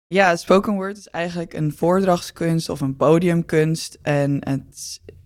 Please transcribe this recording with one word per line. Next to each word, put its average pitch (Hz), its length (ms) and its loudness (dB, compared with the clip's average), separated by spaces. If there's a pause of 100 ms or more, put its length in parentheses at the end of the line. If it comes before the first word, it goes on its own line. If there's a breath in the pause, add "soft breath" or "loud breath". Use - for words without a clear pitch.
Ja, 180 280 2
spoken 196 380 2
word 196 240 -6
is 196 100 -20
eigenlijk 170 460 -8
een 151 200 -2
voordrachtskunst 170 960 0
of 151 120 -4
een 135 140 -2
podiumkunst. 165 1040 2
En 143 480 -2
het - 500 -8 (260)